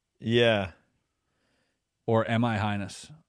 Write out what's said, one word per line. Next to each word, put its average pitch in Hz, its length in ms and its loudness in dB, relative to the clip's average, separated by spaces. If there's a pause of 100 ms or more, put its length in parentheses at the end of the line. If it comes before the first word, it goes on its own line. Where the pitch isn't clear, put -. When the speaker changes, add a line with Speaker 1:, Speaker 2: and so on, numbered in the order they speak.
(200)
Speaker 1:
Yeah. 110 500 2 (1400)
Speaker 2:
Or 113 240 0
"Am 117 140 0
I 113 140 -2
Highness"? 101 520 -6 (180)